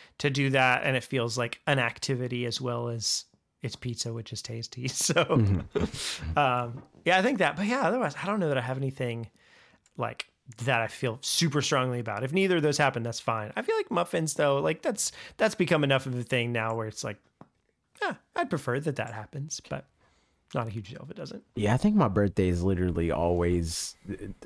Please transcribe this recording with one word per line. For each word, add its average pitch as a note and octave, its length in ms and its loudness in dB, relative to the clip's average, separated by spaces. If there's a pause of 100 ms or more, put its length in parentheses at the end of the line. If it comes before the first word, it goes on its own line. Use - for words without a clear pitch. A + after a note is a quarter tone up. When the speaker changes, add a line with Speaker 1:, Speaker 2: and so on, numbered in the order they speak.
(180)
Speaker 1:
to D3 140 0
do C3+ 180 2
that. B2+ 340 4
And C3 140 2
it A#2+ 60 -2
feels A#2 340 -2
like A#2+ 300 -4
an C#3+ 100 4
activity B2 680 -2
as A#2 140 -4
well A#2+ 300 -4
as A2+ 360 -4 (360)
it's A#2+ 140 -6
pizza, A#2+ 360 -6
which A2+ 220 -10
is - 80 -8
tasty. A#2 460 -10
<laughs> - 20 -4
So, - 240 0
Speaker 2:
Mm-hmm. G2+ 1200 0
Speaker 1:
um, B2 440 2 (240)
yeah, F3+ 140 6
I - 20 4
think B3 180 2
that, D3+ 180 4
but G3+ 100 0
yeah, B3 140 0
otherwise, G3+ 400 0
I D#3+ 40 -6
don't G#3 140 0
know E3 100 2
that C3+ 80 2
I B2 40 2
have B2+ 160 -4
anything, B2+ 520 -4 (680)
like, A2+ 280 -6 (400)
that A#2+ 160 4
I A2 60 -2
feel A#2 340 -6
super D3 400 0
strongly B2+ 380 0
about. A2 240 -4
If C3+ 100 -4
neither F#3 240 4
of D#3 60 2
those D3 160 2
happen, C3+ 240 2
that's A#2 160 -6
fine. A2 360 -2
I - 60 -2
feel A4 140 -2
like G#4+ 160 -2
muffins, E3 420 0
though, C#3+ 280 2
like, D#3+ 200 -2
that's, A3+ 300 -2 (260)
that's G#3+ 160 2
become D#3+ 300 2
enough C#3 240 2
of B2 100 -4
a B2 60 -4
thing A#2+ 280 0
now A2+ 240 -2
where A2+ 120 -4
it's - 160 -10
like, A2 140 -8 (840)
"Yeah, F4+ 140 -2 (200)
I'd F4 140 0
prefer C3+ 300 -2
that D3+ 180 -2
that A2+ 160 -4
happens," C#3 560 -10
but C3+ 160 -8 (680)
not A#2 140 -2
a - 20 -8
huge G#2 200 -8
deal - 140 -14
if C3+ 60 -14
it - 60 -14
doesn't. - 280 -12 (120)
Speaker 2:
Yeah, G#2 180 2
I B2+ 40 4
think G#3+ 180 4
my D3 140 6
birthday G2 400 4
is F2 120 2
literally F2 500 2
always F2 840 2 (500)